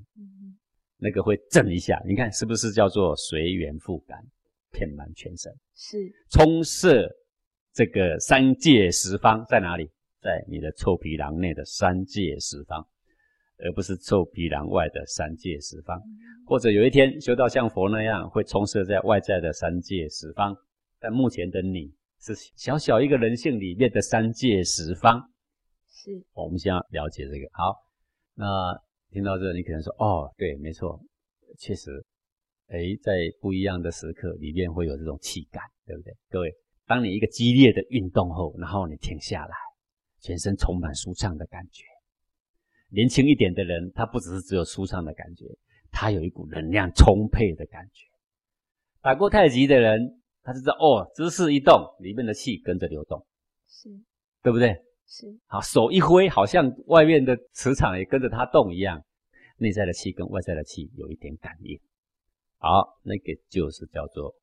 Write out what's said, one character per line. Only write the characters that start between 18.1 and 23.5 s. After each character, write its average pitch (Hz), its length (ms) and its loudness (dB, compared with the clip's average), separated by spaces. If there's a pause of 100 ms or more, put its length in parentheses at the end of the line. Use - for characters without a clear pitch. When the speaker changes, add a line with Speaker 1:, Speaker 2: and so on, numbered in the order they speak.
Speaker 2:
会 107 120 -2
充 101 240 -2
塞 101 180 -2
在 98 160 0
外 101 200 2
在 95 180 -2
的 80 140 -4
三 87 280 -4
界 85 280 -6
十 78 240 -14
方， 101 240 -4 (420)
但 113 140 -8
目 123 160 2
前 90 220 -6
的 95 120 -4
你 90 300 -6 (280)
是 - 140 -10 (200)
小 131 220 -6
小 123 240 2
一 139 80 2
个 143 80 4
人 117 180 0
性 120 240 -4